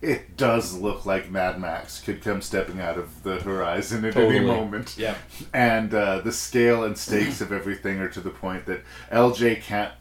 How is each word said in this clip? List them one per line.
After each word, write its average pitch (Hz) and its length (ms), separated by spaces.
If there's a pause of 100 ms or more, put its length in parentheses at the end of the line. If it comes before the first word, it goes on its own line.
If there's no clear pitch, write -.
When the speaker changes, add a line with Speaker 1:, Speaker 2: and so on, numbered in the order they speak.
Speaker 1:
It - 340
does 117 380
look 95 300
like 95 260
Mad 92 300
Max 85 400
could - 220
come 101 180
stepping 92 400
out 90 160
of 85 260
the 92 200
horizon 98 640
at 110 100
any 110 220
Speaker 2:
Totally. 101 80
Speaker 1:
moment. 110 500
Speaker 2:
Yeah. 107 180 (380)
Speaker 1:
And, 110 400
uh, 98 280
the 110 120
scale 120 520
and 104 120
stakes 101 460
of 98 100
everything 98 480
are 95 80
to 95 120
the 90 100
point 92 360
that 92 140 (300)
L 120 220
J 113 240
can't 104 440